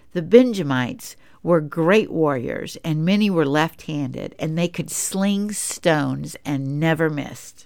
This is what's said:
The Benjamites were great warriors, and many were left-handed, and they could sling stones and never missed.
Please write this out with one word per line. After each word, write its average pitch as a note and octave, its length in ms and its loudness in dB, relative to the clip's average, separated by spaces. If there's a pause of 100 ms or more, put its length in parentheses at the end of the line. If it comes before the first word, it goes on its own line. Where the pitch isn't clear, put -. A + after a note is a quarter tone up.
(120)
The F3+ 100 -4
Benjamites E3+ 920 2 (260)
were E3 200 2
great D#3+ 500 2
warriors, C#3+ 720 -2
and D#3 220 -2
many G#3 240 4
were E3 160 4
left-handed, D3 920 -4
and D#3 200 -4
they F3 100 2
could E3+ 240 -8
sling G3+ 640 -2
stones C#3+ 920 -2
and C#3 380 -4
never D#3+ 280 2
missed. C3 560 -10